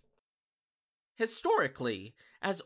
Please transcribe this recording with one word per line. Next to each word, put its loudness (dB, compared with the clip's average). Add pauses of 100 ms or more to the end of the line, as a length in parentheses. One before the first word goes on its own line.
(1160)
Historically, 0 (280)
as -2